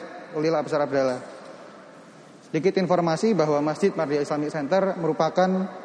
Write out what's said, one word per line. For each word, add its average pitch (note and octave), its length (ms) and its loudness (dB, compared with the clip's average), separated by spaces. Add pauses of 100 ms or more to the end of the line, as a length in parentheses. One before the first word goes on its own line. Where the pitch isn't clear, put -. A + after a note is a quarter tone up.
(380)
Ulil D#3+ 180 2
Absar D3 240 0
Abdallah. C3+ 400 0 (1300)
Sedikit F3+ 320 0
informasi F3 560 2
bahwa D3+ 240 4
Masjid D3+ 320 0
Mardia D3 320 0
Islamic D3 240 -2
Center F3 480 0
merupakan F3+ 720 2 (160)